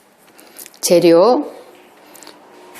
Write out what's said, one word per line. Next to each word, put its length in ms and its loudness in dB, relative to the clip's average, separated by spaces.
재료, 720 0